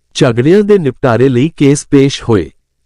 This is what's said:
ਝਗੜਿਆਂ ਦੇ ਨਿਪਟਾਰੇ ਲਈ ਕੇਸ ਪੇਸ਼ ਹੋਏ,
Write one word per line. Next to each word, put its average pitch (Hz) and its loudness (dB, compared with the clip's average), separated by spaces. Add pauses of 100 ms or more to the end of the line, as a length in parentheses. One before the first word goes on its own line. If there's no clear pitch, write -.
(160)
ਝਗੜਿਆਂ 147 0
ਦੇ 202 2
ਨਿਪਟਾਰੇ 131 -2
ਲਈ 131 -2
ਕੇਸ 143 0
ਪੇਸ਼ 139 0
ਹੋਏ, 95 -2 (360)